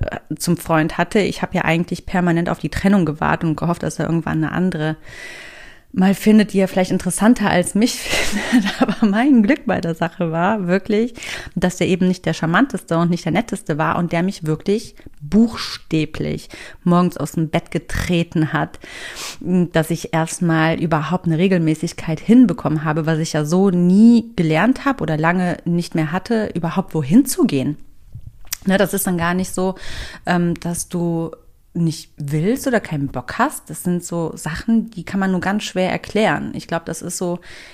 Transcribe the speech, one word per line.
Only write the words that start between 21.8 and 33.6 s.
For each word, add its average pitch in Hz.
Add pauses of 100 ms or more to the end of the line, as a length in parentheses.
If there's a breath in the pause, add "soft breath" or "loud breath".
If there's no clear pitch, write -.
hinbekommen 170
habe, 156
was 160
ich 160
ja 151
so 185
nie 214
gelernt 170
habe 269
oder 156
lange 175
nicht 170
mehr 175
hatte, 208
überhaupt 170
wohin 160
zu -
gehen. 143 (880)
Ne, 196
das 202
ist 190
dann 180
gar 170
nicht 185
so, 185 (500 loud breath)
ähm, 175
dass 170
du 170 (460)
nicht 165
willst 156
oder 240
keinen 143
Bock -
hast. 254